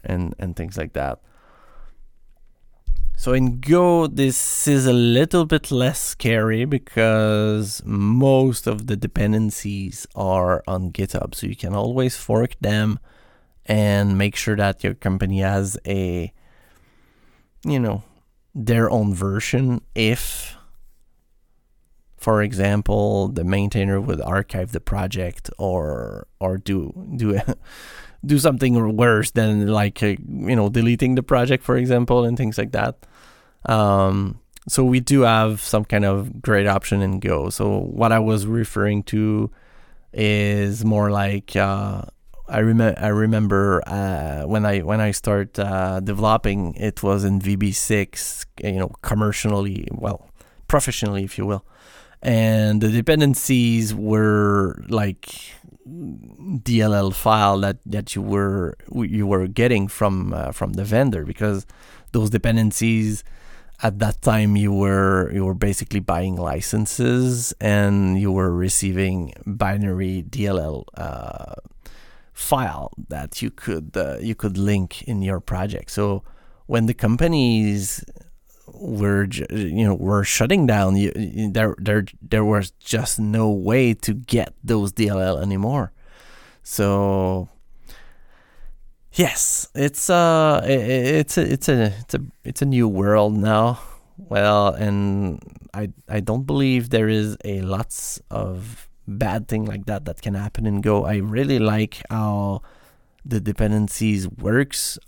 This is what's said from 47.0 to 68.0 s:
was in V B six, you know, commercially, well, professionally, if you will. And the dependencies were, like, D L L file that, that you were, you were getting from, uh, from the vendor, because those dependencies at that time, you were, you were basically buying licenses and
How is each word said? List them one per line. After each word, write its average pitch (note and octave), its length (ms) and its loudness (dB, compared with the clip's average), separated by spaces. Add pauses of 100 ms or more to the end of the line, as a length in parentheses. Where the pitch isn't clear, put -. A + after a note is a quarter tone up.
was G2 240 0
in G2 160 2
V G2 140 0
B G2 160 0
six, - 760 -4 (180)
you G#2 100 -4
know, F#2 160 -2 (140)
commercially, G#2 920 -2
well, - 360 -8 (380)
professionally, C3+ 560 0
if - 160 -8
you G2+ 80 -2
will. G2+ 180 -4 (580)
And A2 580 2
the A2 80 2
dependencies A#2+ 1080 2
were, G#2 920 2
like, G#2 400 -2 (580)
D A#2+ 920 -4
L G#2+ 120 4
L G2 200 2
file G2+ 480 4
that, G2 260 -2
that G#2 300 -6
you G2 60 -4
were, G2 540 -2 (160)
you G#2+ 360 -2
were F#2 180 2
getting G#2+ 400 2
from, F#2+ 480 -2
uh, - 160 -6
from - 220 -6
the F#2+ 100 -4
vendor, G#2 420 0
because G2+ 420 -4 (440)
those G#2+ 200 0
dependencies A2 920 0 (580)
at G#2 200 -2
that G#2+ 220 -2
time, G#2+ 340 4
you G2+ 160 2
were, G2 600 2
you F#2+ 120 0
were F#2+ 100 0
basically G2+ 460 -2
buying F#2 340 -2
licenses A#2+ 1300 -2
and G2+ 600 2